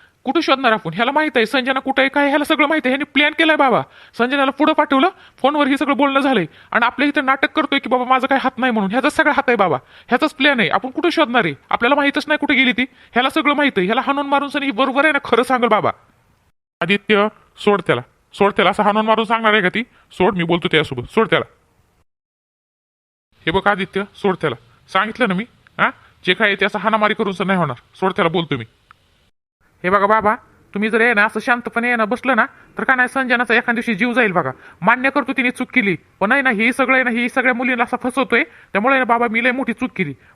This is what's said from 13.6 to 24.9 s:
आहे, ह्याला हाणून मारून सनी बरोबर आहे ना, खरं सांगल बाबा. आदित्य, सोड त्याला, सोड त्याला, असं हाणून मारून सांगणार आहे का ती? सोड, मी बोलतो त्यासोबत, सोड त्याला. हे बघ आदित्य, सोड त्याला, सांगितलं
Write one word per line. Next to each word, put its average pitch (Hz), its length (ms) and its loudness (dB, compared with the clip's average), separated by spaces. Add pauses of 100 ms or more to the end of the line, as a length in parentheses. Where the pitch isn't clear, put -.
आहे, 185 80 2
ह्याला 226 160 0
हाणून 277 260 -4
मारून 277 220 0
सनी 277 220 -4
बरोबर 262 320 0
आहे 311 100 2
ना, 285 100 -2
खरं 233 200 2
सांगल 247 240 0
बाबा. 185 240 -2 (880)
आदित्य, 202 460 0 (360)
सोड 202 240 2
त्याला, 123 140 0 (320)
सोड 202 180 2
त्याला, 190 180 2
असं 208 140 0
हाणून 208 220 0
मारून 220 200 0
सांगणार 220 280 0
आहे 214 80 2
का 180 80 0
ती? 214 140 -4 (300)
सोड, 196 240 0
मी 170 60 -2
बोलतो 170 240 -2
त्यासोबत, 127 440 -2
सोड 220 160 2
त्याला. 139 180 0 (2000)
हे 165 60 -2
बघ 185 160 -2
आदित्य, 190 360 -2 (120)
सोड 190 260 -2
त्याला, 139 140 -2 (340)
सांगितलं 214 380 0